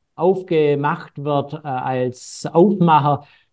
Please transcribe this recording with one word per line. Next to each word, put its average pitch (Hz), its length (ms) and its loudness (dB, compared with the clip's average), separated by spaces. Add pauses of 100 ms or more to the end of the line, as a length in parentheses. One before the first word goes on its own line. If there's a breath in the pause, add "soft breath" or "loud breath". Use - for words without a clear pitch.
(160)
aufgemacht 156 1000 0
wird, 143 380 -2
äh, 156 80 -12
als 131 920 -6
Aufmacher, 165 720 4 (260 loud breath)